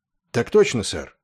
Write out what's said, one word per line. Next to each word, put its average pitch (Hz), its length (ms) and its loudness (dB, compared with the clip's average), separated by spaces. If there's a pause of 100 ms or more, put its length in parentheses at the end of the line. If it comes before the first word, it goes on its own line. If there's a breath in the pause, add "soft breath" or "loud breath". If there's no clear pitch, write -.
(320)
«Так - 200 -2
точно, 196 320 2
сэр». - 400 -10